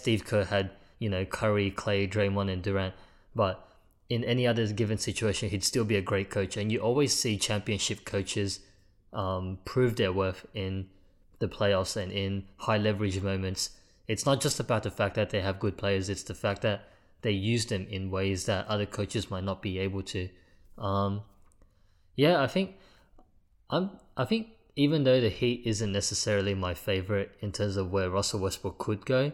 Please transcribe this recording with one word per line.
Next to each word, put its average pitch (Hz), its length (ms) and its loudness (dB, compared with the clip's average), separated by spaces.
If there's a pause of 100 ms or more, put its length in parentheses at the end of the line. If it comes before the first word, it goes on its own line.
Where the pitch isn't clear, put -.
Steve 110 240 2
Kerr 104 200 2
had, 98 260 2 (280)
you 110 120 0
know, 95 160 0
Curry, 104 440 2
Klay, 98 400 0
Draymond, 98 400 2
and 92 120 -4
Durant, 95 320 0 (400)
but 98 340 0 (400)
in 117 160 0
any 123 220 2
other 113 220 4
given 107 300 0
situation, 104 520 -2
he'd 95 140 -2
still 120 200 0
be 107 120 2
a 98 60 2
great 98 280 -2
coach." 98 260 -2
And 107 160 -2
you 110 80 0
always 123 340 2
see 110 220 0
championship 101 680 -2
coaches, 101 560 -2 (520)
um, 95 520 -4
prove 123 320 2
their 98 160 2
worth 95 420 0
in 95 340 -4 (500)
the 104 100 -2
playoffs 98 480 2
and 95 160 -4
in 98 320 -2 (120)
high 110 220 0
leverage 104 420 0
moments. 95 500 -2 (380)
It's 110 160 -2
not 139 160 2
just - 200 0
about 113 240 0
the 101 60 -2
fact - 260 -2
that 107 140 0
they 104 100 0
have 95 200 -2
good 98 160 0
players, 98 320 0
it's 98 140 -4
the - 120 -10
fact 101 280 -2
that 104 260 -2 (340)
they 117 100 2
use 107 340 2
them 95 240 -4
in 95 200 -4
ways 95 360 0
that 101 220 0
other 104 180 0
coaches 101 440 -4
might 92 140 -4
not 95 160 -4
be 92 180 -4
able 95 260 -2
to. 92 240 -4 (500)
Um, 101 440 0 (920)
yeah, 151 260 4
I 135 40 2
think, 190 300 -2 (920)
I'm, 185 200 0 (260)
I 131 80 0
think 220 240 -2 (280)
even 143 280 4
though 131 160 8
the 117 100 4
Heat 123 340 0
isn't 107 280 0
necessarily 101 640 0
my 92 200 -2
favorite 98 680 -2
in 104 120 -4
terms 104 240 -2
of 95 140 0
where 95 200 2
Russell 98 300 0
Westbrook 92 380 -4
could 107 260 -2
go, 135 300 2